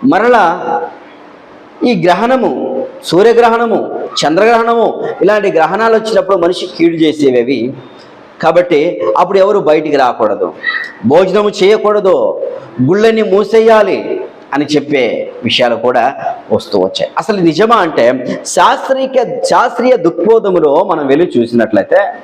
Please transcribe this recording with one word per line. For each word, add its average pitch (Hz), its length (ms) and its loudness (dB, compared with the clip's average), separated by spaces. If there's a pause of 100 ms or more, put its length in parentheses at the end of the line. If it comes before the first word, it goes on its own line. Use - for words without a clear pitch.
మరలా 202 400 2 (1400)
ఈ 226 200 0
గ్రహణము 196 760 0 (200)
సూర్యగ్రహణము, 226 1000 2
చంద్రగ్రహణము, 220 960 0 (180)
ఇలాంటి 190 300 0
గ్రహణాలు 185 440 0
వచ్చినప్పుడు 196 420 0
మనిషి 180 300 -2
కీడు 165 280 0
చేసేవి 147 460 2
అవి. 123 320 -2 (680)
కాబట్టి 170 600 0 (160)
అప్పుడు 180 200 0
ఎవరు 196 220 2
బయటికి 151 360 0
రాకూడదు, 107 580 0 (520)
భోజనము 185 440 2
చేయకూడదు, 190 920 0 (420)
గుళ్ళని 214 380 2
మూసేయాలి 208 1040 2 (280)
అని 143 120 -2
చెప్పే 135 680 -2 (100)
విషయాలు 120 320 0
కూడా 123 600 -2 (160)
వస్తూ 101 280 -2
వచ్చాయి. 95 380 -2
అసలు 208 240 -4
నిజమా 175 340 2
అంటే 135 680 0
శాస్త్రీయ, 254 1040 0
శాస్త్రీయ 233 480 2
దృక్పథములో 175 840 2
మనం 156 240 -2
వెళ్ళి 147 300 0
చూసినట్లయితే 113 760 0 (100)